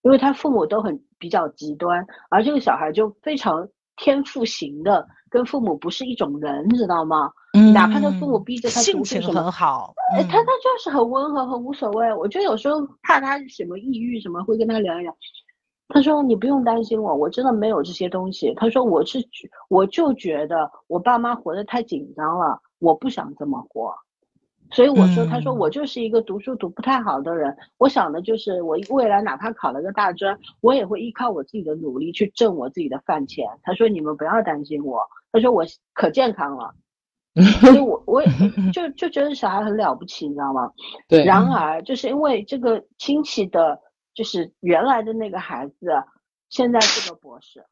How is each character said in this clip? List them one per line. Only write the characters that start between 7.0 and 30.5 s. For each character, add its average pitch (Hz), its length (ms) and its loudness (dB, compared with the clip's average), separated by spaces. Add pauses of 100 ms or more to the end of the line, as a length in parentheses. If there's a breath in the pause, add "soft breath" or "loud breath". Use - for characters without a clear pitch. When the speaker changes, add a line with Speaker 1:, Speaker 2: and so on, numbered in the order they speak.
Speaker 1:
吗？ 156 260 0 (240)
Speaker 2:
嗯。 214 180 10
Speaker 1:
哪 190 140 8
怕 214 140 2
他 196 120 2
父 185 160 -4
母 240 100 0
逼 247 200 -6
着 233 100 -4
他 233 120 0
读 - 40 2
书 392 80 2
什 370 60 -2
么， 240 60 -2
Speaker 2:
性 196 180 -4
情 175 120 -2
很 175 160 0
好。 147 440 -2 (200)
Speaker 1:
呃， 480 80 2
Speaker 2:
嗯。 180 60 0
Speaker 1:
他， 381 100 2
他 466 60 4 (180)
就 494 200 0
是 349 80 -8
很 254 200 2
温 277 220 -2
和， 269 140 -2
很 247 160 -6
无 254 100 -10
所 269 200 -6
谓。 226 220 0
我 170 120 -4
就 269 140 -4
有 370 160 0
时 220 120 -4
候 294 180 -2 (160)
怕 294 180 2
他 269 180 -4 (100)
什 - 180 -12
么 175 120 -10
抑 240 200 -6
郁 233 220 -6
什 196 80 -12
么， 175 160 -8
会 220 120 -2
跟 220 100 0
他 226 120 -2
聊 175 200 -2
一 175 40 -8
聊。 165 120 -10 (800 soft breath)
他 285 60 6
说 294 240 2
：“你 247 100 4
不 202 120 -2
用 269 180 0
担 233 180 0
心 220 200 -2
我， 170 120 -2
我 147 140 0
真 240 160 -4
的 262 80 4
没 214 160 0
有 214 140 0
这 180 100 -6
些 180 160 -4
东 185 240 -4
西。” 143 240 -4
他 226 140 2
说 226 120 2
：“我 190 220 2
是 - 200 -4
觉-， - 220 -18 (220 soft breath)
我 190 180 6
就 294 280 0
觉 151 320 -4
得 160 240 -2 (160 soft breath)
我 175 120 -4
爸 240 200 2
妈 240 160 -2
活 180 200 -8
得 196 100 -6
太 240 180 -4
紧 143 340 -8
张 156 220 -2
了， 160 200 -2 (200)
我 165 160 4
不 240 160 -4
想 151 280 -10
这 147 60 -10
么 135 240 -6
活。” 107 260 -8 (760)
所 247 140 6
以 - 20 4
我 240 200 6
说， 180 160 2
Speaker 2:
嗯。 - 40 -2
Speaker 1:
他 - 100 -2
说 - 140 -4
：“我 226 160 0
就 285 160 -4
是 277 160 -10
一 226 80 -4
个 226 140 0
读 202 180 -8
书 254 160 -10
读 202 140 -6
不 175 100 -14
太 254 220 -2
好 151 180 -4
的 160 160 -6
人， 143 180 -4 (220 soft breath)
我 254 100 4
想 208 240 2
的 160 120 -6
就 220 160 -2
是 185 240 -4
我 165 160 -2 (100)
未 262 180 0
来 202 140 4
哪 185 160 -4
怕 226 160 -6
考 175 180 -4
了 135 120 -8
个 190 100 -8
大 202 220 0
专， 196 240 -4 (240 soft breath)